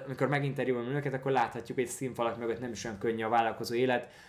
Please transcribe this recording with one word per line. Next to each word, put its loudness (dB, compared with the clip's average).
amikor 0
meginterjúolom 0
őket, -2
akkor -2
láthatjuk, 0
hogy 2
színfalak -2
mögött -2
nem -4
is -8
olyan -6
könnyű 0
a 0
vállalkozó 2
élet, 2